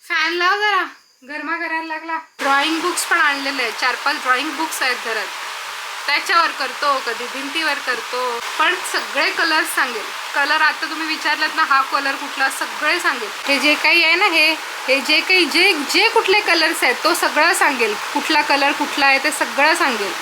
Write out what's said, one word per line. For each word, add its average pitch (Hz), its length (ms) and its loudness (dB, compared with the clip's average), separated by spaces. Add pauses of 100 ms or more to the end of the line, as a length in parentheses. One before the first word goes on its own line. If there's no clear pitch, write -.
फॅन 330 240 0
लाव 349 260 2
जरा, 403 260 2 (440)
गरमा 302 280 -6
करायला 320 320 -4
लागला. 320 320 -6 (180)
ड्रॉइंग 285 420 2
बुक्स 349 260 -2
पण 349 120 2
आणलेले 277 440 0
आहेत, 226 180 -4
चार 247 140 0
पाच 285 280 -2
ड्रॉइंग 262 280 2
बुक्स 311 320 -4
आहेत 254 220 0
घरात. 214 460 -6 (560)
त्याच्यावर 311 440 2
करतो, 269 560 -2
कधी 233 180 -6
भिंतीवर 277 500 -4
करतो, 247 680 -4 (180)
पण 330 160 4 (180)
सगळे 320 380 -2
कलर 330 340 0
सांगेल. 262 400 -2 (300)
कलर 294 260 2
आता 311 300 2
तुम्ही 320 160 -6
विचारलात 311 480 -2
ना, 311 80 2
हा 277 180 4
कलर 277 340 0
कुठला, 277 360 -2
सगळे 320 500 -2
सांगेल. 269 280 -2 (160)
हे 277 140 2
जे 294 160 4
काही 330 300 4
आहे 320 100 4
ना, 370 120 2
हे, 320 260 4 (340)
हे 269 140 2
जे 302 200 2
काही, 370 240 4
जे, 339 280 4
जे 320 360 2
कुठले 427 320 2
कलर्स 339 440 0
आहेत, 254 100 6 (100)
तो 330 100 4
सगळं 311 400 2
सांगेल. 254 400 2
कुठला 294 460 -2
कलर 294 320 2
कुठला 294 340 0
आहे, 269 120 4
ते 285 120 0
सगळं 285 440 2
सांगेल. 233 480 0